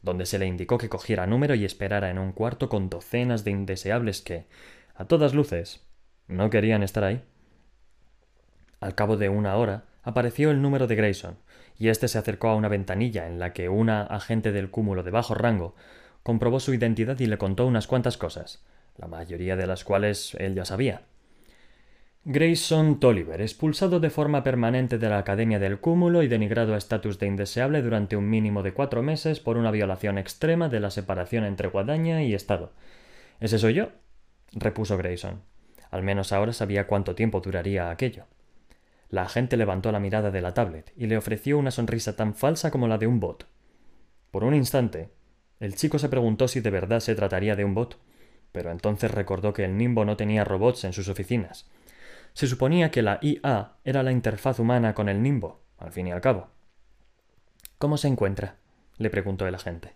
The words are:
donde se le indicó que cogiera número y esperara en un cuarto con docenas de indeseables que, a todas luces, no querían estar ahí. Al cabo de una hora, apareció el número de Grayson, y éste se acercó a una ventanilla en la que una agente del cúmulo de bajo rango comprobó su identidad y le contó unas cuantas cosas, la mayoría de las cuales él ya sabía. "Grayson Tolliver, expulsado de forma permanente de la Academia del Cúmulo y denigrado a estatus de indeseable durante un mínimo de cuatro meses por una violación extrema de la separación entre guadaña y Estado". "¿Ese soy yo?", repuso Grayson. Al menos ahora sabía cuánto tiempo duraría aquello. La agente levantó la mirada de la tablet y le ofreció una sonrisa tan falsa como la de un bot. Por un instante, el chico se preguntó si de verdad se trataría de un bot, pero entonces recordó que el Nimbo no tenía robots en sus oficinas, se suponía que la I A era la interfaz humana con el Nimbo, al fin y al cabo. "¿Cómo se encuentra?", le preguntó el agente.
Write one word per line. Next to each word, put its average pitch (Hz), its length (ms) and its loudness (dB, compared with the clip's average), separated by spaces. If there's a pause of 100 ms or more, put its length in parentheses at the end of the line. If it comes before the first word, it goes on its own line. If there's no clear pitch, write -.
donde 90 240 -2
se 104 100 -2
le 95 80 0
indicó 92 320 0
que 117 120 -6
cogiera 95 360 -2
número 131 300 2
y 104 100 0
esperara 98 460 -2
en 92 80 -4
un 95 120 -4
cuarto 110 380 -4
con 98 180 -2
docenas 117 560 -2
de 107 80 -2
indeseables 98 720 -2
que, 85 240 -10 (480)
a 92 120 -12
todas 151 280 4
luces, 135 500 -2 (440)
no 98 240 0
querían 107 320 4
estar 101 200 0
ahí. 110 200 0 (1600)
Al 95 140 -6
cabo 104 240 2
de 101 100 2
una 98 280 0
hora, 107 300 0 (180)
apareció 123 480 2
el 139 100 4
número 139 240 2
de 113 100 2
Grayson, 95 440 0 (400)
y 110 100 4
éste 113 180 2
se 113 120 -2
acercó 110 300 0
a 110 60 4
una 107 140 2
ventanilla 98 580 -2
en 85 120 -8
la 87 140 -4
que 90 160 -4
una 107 340 2
agente 107 480 -2
del 98 180 -2
cúmulo 98 320 -2
de 87 100 -6
bajo 113 220 0
rango 104 420 0 (460)
comprobó 120 380 0
su 131 160 0
identidad 113 440 0
y 127 60 2
le 107 140 0
contó 98 260 0
unas 120 220 2
cuantas 123 300 0
cosas, - 460 -10 (340)
la 85 100 -14
mayoría 85 480 -6
de 92 100 0
las 90 180 -4
cuales 101 520 0
él 98 180 -4
ya 104 100 -4
sabía. 98 380 -2 (1300)
"Grayson 156 720 4
Tolliver, 87 400 4
expulsado 160 600 0
de 160 80 2
forma 147 340 0
permanente 123 540 2
de 110 100 0
la 107 100 4
Academia 104 420 2
del 98 200 0
Cúmulo 175 440 4
y 139 40 4
denigrado 110 460 2
a 104 40 0
estatus 104 420 -4
de 101 80 0
indeseable 120 540 0
durante 107 360 0
un 101 120 0
mínimo 107 340 2
de 95 100 -4
cuatro 127 280 -2
meses 151 380 -2
por 117 160 -2
una 117 160 2
violación 101 460 0
extrema 160 500 0
de 117 140 0
la 101 80 -2
separación 95 560 -2
entre 98 240 -2
guadaña 156 540 0
y 117 100 0
Estado". 95 400 -4 (680)
"¿Ese 110 200 2
soy 110 160 4
yo?", 208 160 0 (600)
repuso 104 460 -2
Grayson. 90 440 -6 (480)
Al 92 140 -4
menos 98 300 -2
ahora 104 180 2
sabía 101 340 -2
cuánto 98 300 0
tiempo 104 240 0
duraría 92 520 -2
aquello. 117 340 -4 (840)
La 92 120 -2
agente 123 340 0
levantó 101 380 2
la 104 80 0
mirada 104 280 0
de 95 120 -2
la 90 120 -4
tablet 85 440 -2
y 117 100 -4
le 110 80 2
ofreció 110 420 0
una 139 140 0
sonrisa 113 460 -2
tan 107 160 0
falsa 151 380 0
como 123 180 0
la 110 80 2
de 110 100 0
un 117 140 2
bot. - 260 -6 (840)
Por 98 120 -4
un 131 100 4
instante, 120 580 0 (500)
el 101 140 -6
chico 156 220 0
se 139 120 -2
preguntó 120 400 2
si 131 100 -4
de 110 120 -2
verdad 95 280 0
se 113 160 -2
trataría 101 400 0
de 101 80 -2
un 101 100 0
bot, 120 240 -4 (540)
pero 87 180 -8
entonces 104 420 -2
recordó 101 420 -2
que 104 100 -4
el 92 140 -2
Nimbo 113 260 2
no 104 140 0
tenía 107 260 2
robots 98 400 0
en 95 80 -4
sus 92 160 -6
oficinas, 98 640 -4 (680)
se - 80 0
suponía 151 460 2
que 127 100 2
la 101 220 2
I 147 180 2
A 113 420 0
era 131 200 0
la 131 80 2
interfaz 120 480 0
humana 117 340 4
con 104 160 0
el 101 140 2
Nimbo, 127 400 -2 (160)
al 82 120 -16
fin 90 140 -6
y 90 60 -6
al 90 100 -6
cabo. 107 300 0 (1300)
"¿Cómo 147 180 0
se 143 120 0
encuentra?", 98 480 0 (420)
le 110 100 0
preguntó 95 380 -2
el 92 80 -4
agente. 85 400 -10